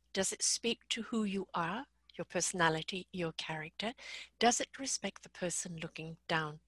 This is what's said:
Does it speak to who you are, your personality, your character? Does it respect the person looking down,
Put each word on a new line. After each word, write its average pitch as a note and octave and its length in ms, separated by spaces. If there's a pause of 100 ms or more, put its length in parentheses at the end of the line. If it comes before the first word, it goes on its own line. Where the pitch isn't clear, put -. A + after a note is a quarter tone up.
(140)
Does F#3+ 180
it - 100
speak - 380 (100)
to A#3 140
who A3 200
you G3 300
are, F#3 320 (320)
your E3+ 80
personality, E3+ 880
your E3+ 220
character? D#3+ 600 (460)
Does A#3 200
it - 200
respect - 440
the E3 60
person F3 520
looking E3 360 (100)
down, D#3 400